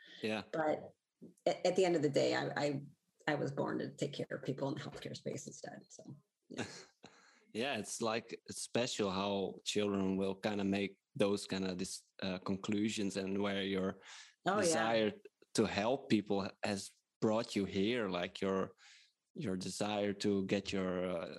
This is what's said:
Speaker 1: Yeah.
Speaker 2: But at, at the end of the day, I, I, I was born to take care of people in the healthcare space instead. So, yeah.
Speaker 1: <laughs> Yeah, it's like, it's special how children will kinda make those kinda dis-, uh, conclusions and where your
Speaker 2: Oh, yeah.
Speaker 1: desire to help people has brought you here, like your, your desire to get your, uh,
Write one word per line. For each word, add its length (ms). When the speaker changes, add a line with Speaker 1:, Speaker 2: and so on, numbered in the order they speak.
Speaker 1:
Yeah. 200
Speaker 2:
But 380
at, 200
at 100
the 80
end 100
of 80
the 60
day, 260
I, 220
I, 240
I 80
was 160
born 260
to 120
take 240
care 120
of 60
people 260
in 60
the 60
healthcare 360
space 300
instead. 320
So, 140
yeah. 200
Speaker 1:
<laughs> 60
Yeah, 260
it's 240
like, 360
it's 120
special 500
how 440
children 540
will 160
kinda 280
make 340
those 300
kinda 280
dis-, 280
uh, 160
conclusions 760
and 240
where 220
your 360
Speaker 2:
Oh, 100
yeah. 40
Speaker 1:
desire 520
to 100
help 460
people 360
has 280
brought 340
you 80
here, 460
like 320
your, 300
your 220
desire 560
to 320
get 260
your, 360
uh, 320